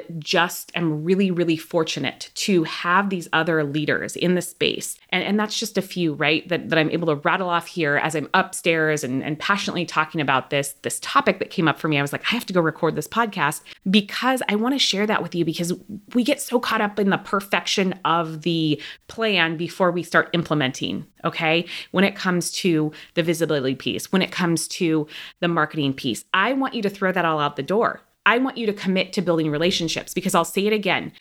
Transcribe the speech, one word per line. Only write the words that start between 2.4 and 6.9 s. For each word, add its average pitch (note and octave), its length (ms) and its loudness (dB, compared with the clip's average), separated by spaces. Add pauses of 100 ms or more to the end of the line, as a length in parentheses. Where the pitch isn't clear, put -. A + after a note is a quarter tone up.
have F#3 440 0
these F3+ 240 -4
other D#3+ 320 2
leaders C#3 520 -2
in F3+ 180 2
the F3 80 0
space. - 560 -2 (100)
And, F3+ 160 -2
and G#3 160 0
that's G#3+ 180 -4
just A3 200 -4
a F#3 40 2
few, E3+ 300 -2
right, D3+ 380 0
that, - 180 -2
that D#3+ 100 2
I'm D#3 120 2
able E3 160 -2